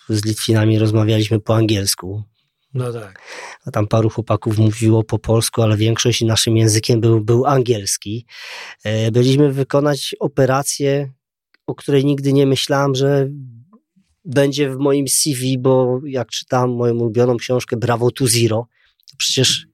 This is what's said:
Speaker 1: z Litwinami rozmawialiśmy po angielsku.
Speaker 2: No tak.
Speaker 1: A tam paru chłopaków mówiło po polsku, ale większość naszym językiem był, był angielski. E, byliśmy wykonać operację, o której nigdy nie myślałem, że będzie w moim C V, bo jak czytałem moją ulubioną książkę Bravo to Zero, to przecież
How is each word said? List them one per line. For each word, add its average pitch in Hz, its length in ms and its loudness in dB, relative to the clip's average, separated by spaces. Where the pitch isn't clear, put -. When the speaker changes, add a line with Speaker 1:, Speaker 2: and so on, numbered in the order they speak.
Speaker 1:
z 104 160 -2
Litwinami 110 540 0
rozmawialiśmy 107 600 0
po 110 160 0
angielsku. 104 640 -2
Speaker 2:
No 123 180 -6
tak. 104 280 -16
Speaker 1:
A 131 60 -12
tam 107 180 0
paru 110 220 2
chłopaków 107 480 -4
mówiło 110 460 4
po 110 140 -4
polsku, 113 440 0
ale 107 140 2
większość 113 440 0
naszym 113 360 0
językiem 110 440 2
był, 113 200 4
był 117 260 2
angielski. 117 800 -2
E, 110 260 -2
byliśmy 135 420 4
wykonać 143 680 -2
operację, 139 920 0
o 127 80 -6
której 139 300 0
nigdy 139 280 0
nie 139 140 4
myślałem, 139 480 0
że 139 340 0
będzie 143 460 0
w 131 80 -8
moim 143 280 0
C - 240 -2
V, 127 100 -4
bo 127 460 2
jak 131 240 -6
czytałem 127 480 -2
moją 120 180 0
ulubioną 117 420 2
książkę 123 400 -4
Bravo 117 340 0
to 131 160 -2
Zero, 117 400 0
to - 80 -20
przecież - 560 -2